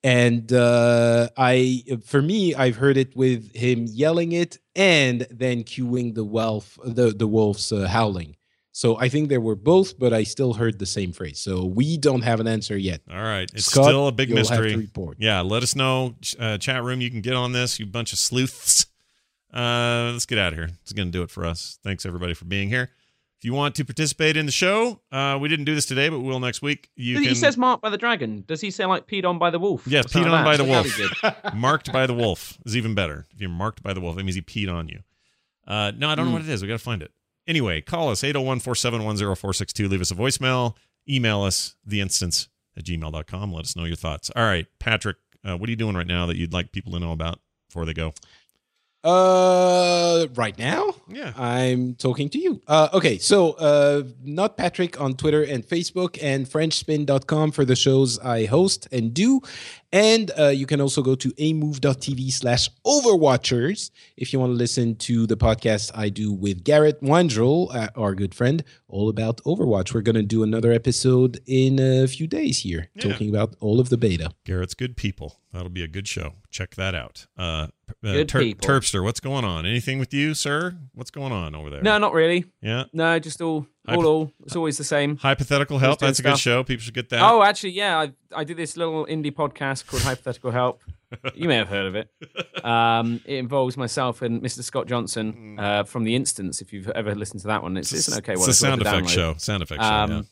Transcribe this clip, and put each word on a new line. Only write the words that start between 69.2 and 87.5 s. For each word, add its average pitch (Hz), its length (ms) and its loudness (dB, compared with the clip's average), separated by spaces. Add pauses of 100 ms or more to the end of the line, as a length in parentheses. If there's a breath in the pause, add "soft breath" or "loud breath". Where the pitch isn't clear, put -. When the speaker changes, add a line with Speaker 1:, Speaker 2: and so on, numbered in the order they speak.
Speaker 1:
Overwatch. 131 480 0
We're 113 80 0
gonna 110 220 2
do 110 200 0
another 113 300 2
episode 127 720 2
in 131 340 2
a 131 280 4
few 131 200 -6
days 302 320 -2
here, 85 360 -6
Speaker 2:
Yeah. 208 140 -8
Speaker 1:
talking 107 200 -2
about 107 320 0
all 110 180 2
of 127 100 2
the 123 80 2
beta. 85 340 0 (120)
Speaker 2:
Garrett's 90 300 -4
good 127 240 -8
people. - 420 -8 (140)
That'll 90 160 -10
be 87 140 -8
a 82 40 -8
good 98 200 -10
show. 82 260 -10 (180)
Check - 240 -10
that 95 180 -4
out. 65 320 -12 (120)
Uh, - 40 -8
uh, 80 260 -4 (340)
Speaker 3:
Good 127 280 0
Speaker 2:
Ter-, 135 120 2
Speaker 3:
people. 113 260 -2
Speaker 2:
Terpster, 127 340 0
what's 107 200 -2
going 131 240 -4
on? 85 200 -4
Anything 120 320 -4
with 131 160 -4
you, 147 200 -2
sir? 160 440 -4 (160)
What's - 160 -16
going 135 220 -8
on 85 240 -6
over 76 140 -12
there? 71 120 -10
Speaker 3:
No, 208 160 4
not 208 160 0
really. 175 320 2 (160)
Speaker 2:
Yeah? 165 220 -4 (100)
Speaker 3:
No, 165 240 2
just 156 240 -8
all, 160 240 -4 (220)
Speaker 2:
Hypo- 170 140 0
Speaker 3:
all, 165 60 2
all. 156 260 2 (120)
It's 143 120 -12
always 160 200 -2
the 147 60 -8
same. 143 340 0
Speaker 2:
Hypothetical 139 600 0
Speaker 3:
Always 131 100 4
Speaker 2:
Help. 147 120 2
Speaker 3:
doing 135 100 2
Speaker 2:
That's 139 100 0
a 131 40 -6
good 147 80 4
Speaker 3:
stuff. 139 100 2
Speaker 2:
show. 127 240 2
People 120 180 -4
should 117 100 -12
get 123 160 -6
that. 117 120 2
Speaker 3:
Oh, 220 200 8
actually, 202 300 2